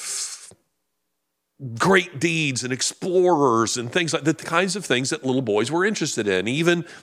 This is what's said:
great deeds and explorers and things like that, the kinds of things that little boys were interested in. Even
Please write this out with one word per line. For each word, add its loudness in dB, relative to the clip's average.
great 2
deeds -2
and -4
explorers 2
and -6
things -2
like -2
that, 0
the -14
kinds 0
of -8
things 0
that -6
little 0
boys 0
were 0
interested -2
in. 2
Even 2